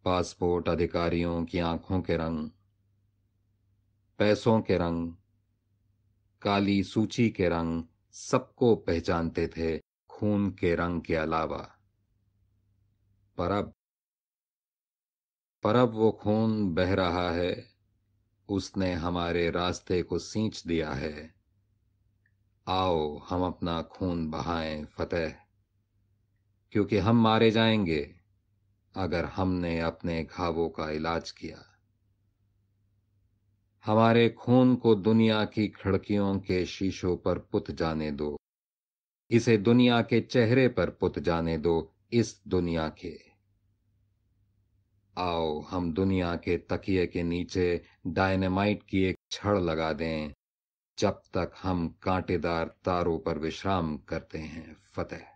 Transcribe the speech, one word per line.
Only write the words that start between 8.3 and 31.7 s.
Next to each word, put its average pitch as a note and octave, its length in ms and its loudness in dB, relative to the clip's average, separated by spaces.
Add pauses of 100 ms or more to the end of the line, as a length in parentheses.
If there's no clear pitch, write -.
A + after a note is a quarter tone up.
पहचानते E2 720 -2
थे E2 300 -4 (300)
खून G#2 420 0
के F#2 240 0
रंग F2 280 -2
के E2+ 120 -4
अलावा। D#2+ 640 -4 (1600)
पर F2 140 -2
अब, G2+ 220 -2 (1900)
पर G#2+ 140 2
अब A#2+ 180 4
वो A2 180 4
खून G#2+ 600 0
बह F2+ 200 2
रहा F2+ 360 0
है, F2 440 -4 (760)
उसने F#2+ 440 -2
हमारे E2+ 580 -2
रास्ते F2 520 -2
को E2+ 160 -4
सींच G#2+ 480 -6
दिया D#2+ 260 -2
है। D2+ 420 -8 (1300)
आओ E2+ 500 0
हम F2+ 280 -4
अपना E2+ 360 -4
खून E2+ 480 -6
बहाएं D#2 540 -4
फतेह, D#2+ 520 -6 (1400)
क्योंकि G#2 260 2
हम G#2+ 180 4
मारे A2+ 340 6
जाएंगे G#2 640 2 (840)
अगर F2 280 -2
हमने F2 560 -2
अपने E2 440 -4
घावों E2 460 -4
का D#2 200 -8
इलाज E2 400 -4
किया। - 480 -18 (2000)